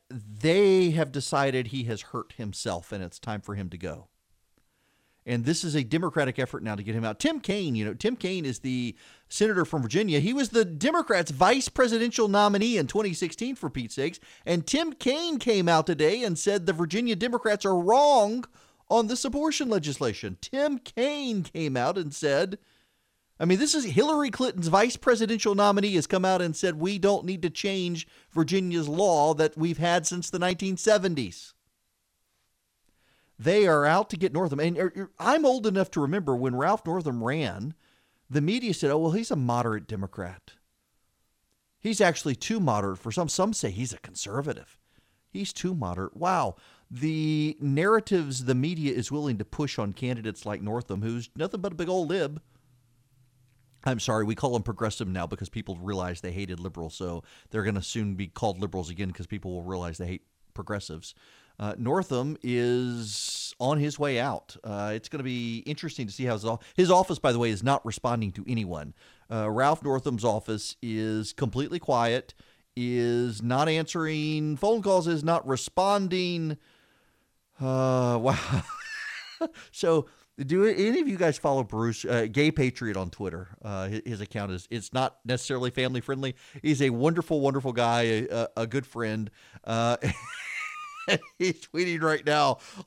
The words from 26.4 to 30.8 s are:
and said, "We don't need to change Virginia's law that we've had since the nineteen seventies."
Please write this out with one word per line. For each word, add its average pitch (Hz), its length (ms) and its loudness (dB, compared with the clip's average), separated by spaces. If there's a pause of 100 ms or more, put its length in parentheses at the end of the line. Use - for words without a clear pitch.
and 170 140 0
said, 170 240 -2
"We 185 220 -2
don't 196 260 4
need 180 160 -4
to 175 80 0
change 180 560 -4 (240)
Virginia's 170 560 2
law 160 480 4
that 156 240 2
we've 165 200 0
had 170 280 2
since 175 240 -4
the 185 80 -4
nineteen 180 380 0
seventies." 175 760 2 (1900)